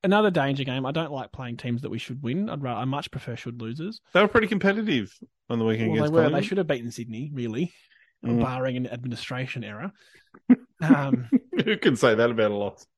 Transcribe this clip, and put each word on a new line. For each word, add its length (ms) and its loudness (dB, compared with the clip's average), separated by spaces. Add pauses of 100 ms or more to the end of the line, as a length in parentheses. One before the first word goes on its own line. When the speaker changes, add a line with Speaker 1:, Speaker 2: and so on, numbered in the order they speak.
Speaker 1:
another 280 4
danger 320 0
game. 220 -4
I 60 -4
don't 200 -4
like 220 -8
playing 240 -10
teams 240 -4
that 80 -8
we 80 -6
should 260 -10
win. 260 -2
I'd 120 -6
ra-, 180 -4
I 60 -4
much 260 -6
prefer 240 -10
should 260 -12
losers. 380 -10 (140)
Speaker 2:
They 80 6
were 80 6
pretty 180 2
competitive 640 0 (380)
on 100 0
the 60 2
weekend 240 2
Speaker 1:
Well, 80 2
Speaker 2:
against 160 2
Speaker 1:
they 20 4
were. 60 6
They 80 8
Speaker 2:
Collingwood. 160 2
Speaker 1:
should 140 -2
have 80 0
beaten 240 -2
Sydney, 420 -8
really, 400 -4 (520)
Speaker 2:
Mm. 160 2
Speaker 1:
barring 340 -2
an 120 -4
administration 760 -8
error. 300 -10 (880)
Um, 480 2 (140)
Speaker 2:
<laughs> 200 -2
Who 140 0
can 180 4
say 200 6
that 140 4
about 220 2
a 20 -2
loss? 320 -6 (120)